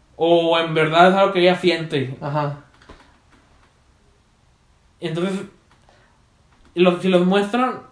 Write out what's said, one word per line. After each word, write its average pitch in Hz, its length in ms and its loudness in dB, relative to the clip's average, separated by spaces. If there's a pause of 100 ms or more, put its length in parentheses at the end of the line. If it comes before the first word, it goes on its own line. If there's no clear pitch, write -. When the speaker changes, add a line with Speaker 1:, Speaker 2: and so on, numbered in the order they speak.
(160)
Speaker 1:
O 165 420 2
en 165 160 -4
verdad 160 360 4
es 190 40 0
algo 196 180 2
que 185 80 -2
ella 180 140 4
siente. 160 640 -4
Speaker 2:
Ajá. 143 360 -6 (2500)
Speaker 1:
Entonces, 175 400 -6 (1300)
lo, 175 260 2
si 185 80 -2
los 180 160 2
muestran, 202 560 -2 (120)